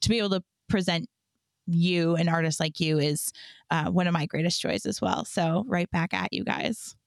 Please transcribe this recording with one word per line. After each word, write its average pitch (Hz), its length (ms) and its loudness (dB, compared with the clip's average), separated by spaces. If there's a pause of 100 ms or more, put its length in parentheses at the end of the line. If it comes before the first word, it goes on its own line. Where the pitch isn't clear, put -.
to - 80 2
be 226 80 4
able 208 140 0
to 190 120 0 (240)
present 175 400 0 (640)
you, 170 440 4
an 170 140 2
artist 160 300 0
like 160 200 -2
you, 156 180 2
is, 147 340 0 (380)
uh, 160 220 0
one 180 160 4
of 170 60 2
my 165 120 0
greatest 170 360 -2
joys - 260 -2
as 202 140 -4
well. - 240 -2
So 170 420 0
right 180 240 -2
back 170 220 -2
at 92 200 -4
you - 100 -4
guys. - 520 -6 (120)